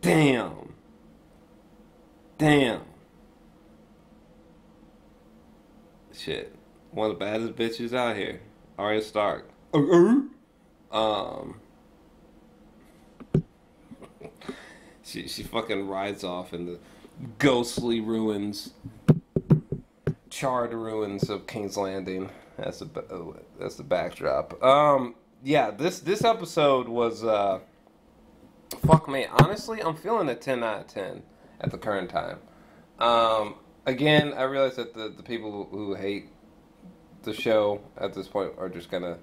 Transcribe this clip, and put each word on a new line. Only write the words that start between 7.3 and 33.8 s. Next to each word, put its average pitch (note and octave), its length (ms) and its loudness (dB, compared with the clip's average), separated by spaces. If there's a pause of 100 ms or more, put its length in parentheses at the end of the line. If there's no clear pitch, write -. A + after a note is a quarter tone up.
bitches A#2 380 -4
out A#2+ 240 0
here. F2+ 240 -6 (360)
Arya G#2+ 240 0
Stark. G#2 480 -2 (240)
Uh, D#3 60 6 (1120)
uh. - 60 -2
Um, G#2+ 640 -2 (1700)
<laughs> - 100 4 (1600)
she, - 240 -10
she - 160 -8
fucking G#2 440 -4
rides G2 360 -6
off F2+ 300 -6
in F2 120 -6
the F2 140 -10 (580)
ghostly A#2+ 640 2
ruins, G#2+ 720 -2 (1600)
charred B2 440 -2
ruins A2 560 -4
of G2 180 -6
King's G2+ 300 -6
Landing. F#2+ 520 -4 (280)
That's G2 220 -8
the F#2+ 60 -12
ba-, - 260 -10
oh, E2+ 260 -12 (200)
that's - 180 -10
the - 80 -16
backdrop. D#2+ 800 -2
Um, C3+ 540 4 (280)
yeah, C3+ 280 2
this, C#3+ 300 -4
this F#3+ 240 0
episode C#3 640 2
was, A#2 340 0
uh, G2+ 360 2 (1300)
fuck D#3 220 6
me. C3+ 200 -2 (140)
Honestly, A3 400 2
I'm D#3+ 140 -2
feeling F#3+ 320 -2
a A#2+ 80 -2
ten B2+ 260 -4
out G#2+ 200 -4
of - 60 -16
ten F#2 360 -10 (380)
at - 100 -2
the - 60 -10
current F#2+ 320 -4
time. F2 300 -6 (600)
Um, A2+ 560 4 (300)